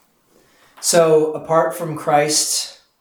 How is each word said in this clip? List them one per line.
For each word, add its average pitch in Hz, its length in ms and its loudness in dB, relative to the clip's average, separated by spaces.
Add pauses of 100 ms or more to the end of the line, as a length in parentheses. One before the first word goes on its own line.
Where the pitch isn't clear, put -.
(800)
So 160 520 2
apart 160 440 -2
from 156 200 -8
Christ, - 840 -2 (180)